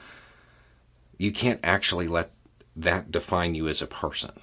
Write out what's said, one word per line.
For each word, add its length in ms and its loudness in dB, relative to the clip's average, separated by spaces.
you 140 0
can't 320 0
actually 440 2
let 240 0
that 360 0
define 420 0
you 140 -2
as 140 -2
a 60 -6
person. 440 -6